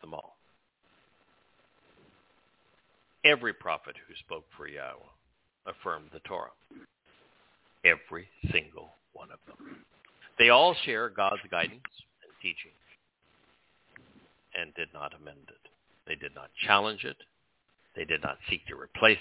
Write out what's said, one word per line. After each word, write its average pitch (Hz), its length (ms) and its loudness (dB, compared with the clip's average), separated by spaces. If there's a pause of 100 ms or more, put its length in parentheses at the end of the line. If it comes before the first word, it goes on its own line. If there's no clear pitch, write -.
them 80 120 -18
all. 71 240 -16 (2750)
Every 123 300 4
prophet 76 420 -6 (120)
who - 120 -20
spoke 82 260 -12 (100)
for 73 120 -16
Yahweh 69 440 -14 (540)
affirmed 82 480 -8
the - 60 -16
Torah. 80 320 -10 (1300)
Every 85 440 0 (240)
single - 380 -6 (240)
one - 180 -20
of - 160 -20
them. - 360 -20 (540)
They 117 120 8
all 156 260 8 (100)
share 117 240 -2
God's 98 400 0
guidance 87 320 -2 (420)
and - 180 -20
teaching - 300 -10 (1900)
and 80 160 -10
did 82 180 -8
not 71 260 -10
amend 71 280 -20
it. - 220 -20 (380)
They 80 80 -6
did 73 200 -12
not 67 140 -18 (180)
challenge 104 360 4
it. - 140 -10 (800)
They 80 100 -8
did 78 160 -2
not 69 160 -6 (120)
seek 90 180 -6
to 71 80 -12
replace - 460 4